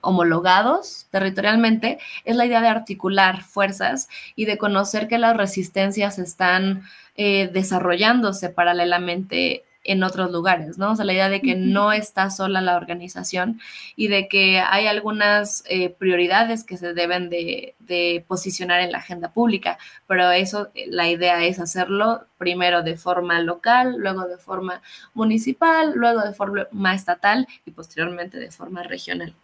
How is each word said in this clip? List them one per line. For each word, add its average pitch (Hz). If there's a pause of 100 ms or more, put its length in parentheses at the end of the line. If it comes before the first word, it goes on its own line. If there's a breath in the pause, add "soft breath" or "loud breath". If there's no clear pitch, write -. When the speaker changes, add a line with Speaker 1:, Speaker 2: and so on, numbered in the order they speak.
Speaker 1:
homologados 185
territorialmente, 220 (260 loud breath)
es 226
la 240
idea 240
de 233
articular 190
fuerzas 196 (280 loud breath)
y 214
de 208
conocer 208
que 233
las 233
resistencias 196
están, 190 (340 loud breath)
eh, 196
desarrollándose 190
paralelamente 175 (200)
en 190
otros 185
lugares, 170
¿no? 202
O 226
sea, 214
la 190
idea 190
de 196
que 262
Speaker 2:
Ujú. 185
Speaker 1:
no 202
está 196
sola 190
la 180
organización 180 (360 loud breath)
y 214
de 196
que 190
hay 202
algunas, 208
eh, 180
prioridades 190
que 185
se 175
deben 175
de, 170
de 175
posicionar 180
en 180
la -
agenda 170
pública, 202 (280 loud breath)
pero 180
eso, 196
eh, -
la 170
idea 175
es 185
hacerlo 190 (120)
primero 180
de 165
forma 175
local, 240
luego 190
de 180
forma 185 (320 loud breath)
municipal, 262
luego 233
de 202
forma 196
estatal 202 (160 loud breath)
y 165
posteriormente 170
de -
forma 175
regional. 175